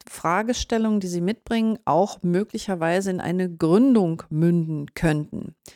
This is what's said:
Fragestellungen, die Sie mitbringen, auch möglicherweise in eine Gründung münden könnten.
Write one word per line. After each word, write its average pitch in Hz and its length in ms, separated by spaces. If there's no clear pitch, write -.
Fragestellungen, 220 920
die 185 80
Sie 175 120
mitbringen, 220 640
auch 175 380
möglicherweise 185 880
in 185 100
eine 180 340
Gründung 175 760
münden 160 640
könnten. - 640